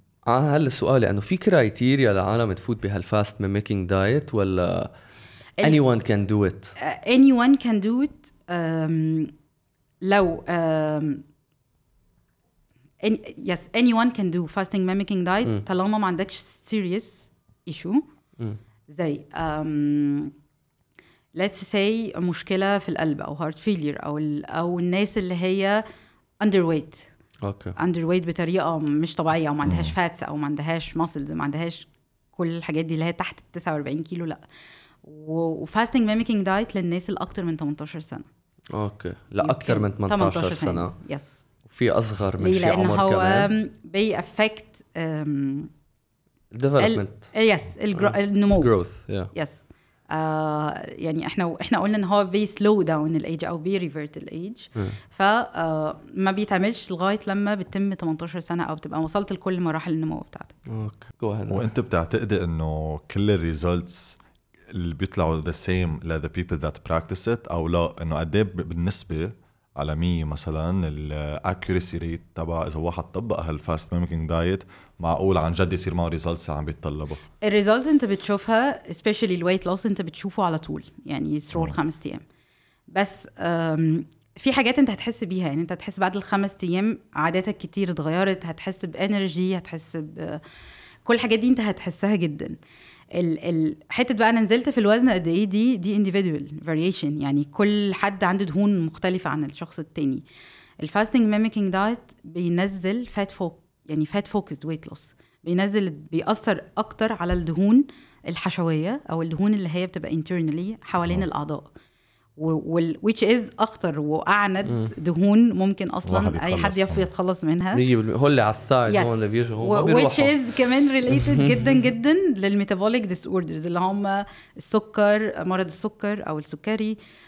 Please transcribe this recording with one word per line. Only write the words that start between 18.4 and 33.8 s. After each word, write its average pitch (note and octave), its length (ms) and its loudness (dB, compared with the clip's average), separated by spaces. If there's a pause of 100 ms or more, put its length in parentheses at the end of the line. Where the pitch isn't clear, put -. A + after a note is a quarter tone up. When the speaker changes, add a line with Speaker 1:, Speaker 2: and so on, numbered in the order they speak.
Speaker 2:
زي، D3+ 360 -4 (100)
آم، D3 960 0 (1040)
let's F#3+ 360 -4
say G#3+ 440 0
مشكلة F#3+ 600 0
في F#3+ 120 -6
القلب D#3 320 -2
أو D3+ 140 -8
heart D#3 200 -6
failure D#3+ 500 -2
أو D3 120 -4
ال-، D3+ 280 -2
أو F3 340 -2
الناس F#3 380 0
اللي F#3 180 -2
هي G3 480 2 (600)
underweight. E3 520 2 (480)
Speaker 1:
أوكي. G2 280 -6
Speaker 2:
underweight E3+ 560 0
بطريقة E3 520 0
مش D#3 360 0
طبيعية، D#3+ 340 0
وما D3 140 0
عندهاش E3 340 0
Speaker 3:
مم. F3 100 2
Speaker 2:
fats E3+ 160 -8
أو - 120 -6
ما D3 100 -4
عندهاش D#3 520 -4
muscles، D#3 340 -4
ما D#3+ 120 -4
عندهاش D#3+ 440 -6 (440)
كل E3+ 160 -2
الحاجات E3 380 -2
دي D#3+ 80 -4
اللي D#3+ 120 0
هي E3+ 80 -2
تحت - 260 -8
التسعة - 340 -6
وأربعين D3 300 -4